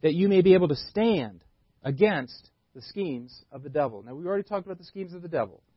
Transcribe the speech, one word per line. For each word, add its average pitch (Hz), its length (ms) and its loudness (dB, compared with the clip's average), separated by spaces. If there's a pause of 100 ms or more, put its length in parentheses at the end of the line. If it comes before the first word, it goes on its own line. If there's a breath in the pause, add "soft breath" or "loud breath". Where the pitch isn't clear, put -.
that 156 120 0
you 185 140 2
may 190 140 4
be 185 140 8
able 180 120 4
to 147 80 0
stand 151 680 -2 (360)
against 139 680 0 (240)
the 131 80 -20
schemes 131 680 -10
of 135 140 -18
the 143 60 -14
devil." 127 340 -2
Now, 123 120 -16
we 165 100 -12
already 196 180 -4
talked 196 220 -8
about 190 120 -12
the 180 60 -20
schemes 185 300 -12
of 180 80 -16
the 175 80 -16
devil. 113 340 -4 (140)